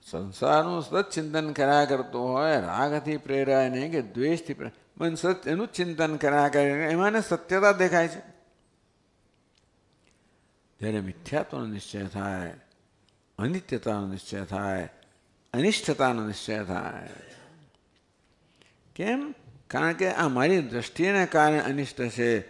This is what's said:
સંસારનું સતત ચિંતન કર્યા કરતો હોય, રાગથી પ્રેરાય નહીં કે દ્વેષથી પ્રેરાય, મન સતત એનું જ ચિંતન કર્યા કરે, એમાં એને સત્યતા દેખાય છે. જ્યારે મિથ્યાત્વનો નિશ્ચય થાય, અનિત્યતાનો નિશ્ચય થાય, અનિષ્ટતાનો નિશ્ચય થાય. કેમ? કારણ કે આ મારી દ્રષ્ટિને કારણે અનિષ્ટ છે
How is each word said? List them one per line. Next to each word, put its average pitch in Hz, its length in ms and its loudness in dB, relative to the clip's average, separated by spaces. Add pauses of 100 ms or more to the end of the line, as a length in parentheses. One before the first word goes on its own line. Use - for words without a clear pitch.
સંસારનું 147 720 0
સતત 190 260 -2
ચિંતન 156 420 -4
કર્યા 143 340 4
કરતો 127 380 -2
હોય, 135 380 2
રાગથી 147 560 -2
પ્રેરાય 135 520 2
નહીં 131 220 -4
કે 160 100 0
દ્વેષથી 135 520 -2
પ્રેરાય, 127 300 -12 (140)
મન 165 180 -2
સતત 180 320 0
એનું 180 200 -2
જ - 20 -10
ચિંતન 165 460 -2
કર્યા 143 340 4
કરે, 143 200 4
એમાં 160 380 2
એને 214 140 2
સત્યતા 196 500 4
દેખાય 175 360 4
છે. 160 120 -8 (2500)
જ્યારે 104 220 -2
મિથ્યાત્વનો 120 640 -6
નિશ્ચય 104 380 -8
થાય, 95 500 -6 (840)
અનિત્યતાનો 113 720 -4
નિશ્ચય 95 380 -8
થાય, 95 440 -4 (640)
અનિષ્ટતાનો 131 760 0
નિશ્ચય 107 360 -6
થાય. - 460 -6 (1900)
કેમ? 262 400 -4 (320)
કારણ 156 260 0
કે 185 180 0
આ - 160 0
મારી 143 340 4
દ્રષ્ટિને 160 640 0
કારણે 151 340 4
અનિષ્ટ 139 420 -4
છે 120 480 0